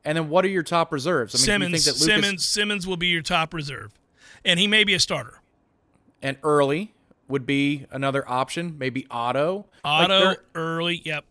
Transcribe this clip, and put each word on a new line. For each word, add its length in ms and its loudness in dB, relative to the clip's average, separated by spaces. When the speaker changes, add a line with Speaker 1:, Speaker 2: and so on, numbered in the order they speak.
Speaker 1:
And 140 -2
then 100 0
what 160 4
are 60 2
your 140 0
top 280 0
reserves? 440 -2
I 20 2
mean, 80 2
Speaker 2:
Simmons, 260 0
Speaker 1:
do 60 0
you 60 0
think 20 2
that 160 0
Lucas 240 4
Speaker 2:
Simmons, 200 -2
Simmons 420 -2
will 100 -4
be 100 -2
your 140 0
top 320 -2
reserve, 400 -10
and 160 4
he 80 4
may 160 4
be 120 2
a 40 -2
starter. 400 -4
Speaker 1:
And 220 -4
Early 520 2
would 180 -4
be 460 0
another 360 -2
option, 500 -4
maybe 320 -6
Otto. 580 -2
Like, 260 2
Speaker 2:
Otto, 100 4
Speaker 1:
they're 180 4
Speaker 2:
Early, 500 -4
yep. 260 -6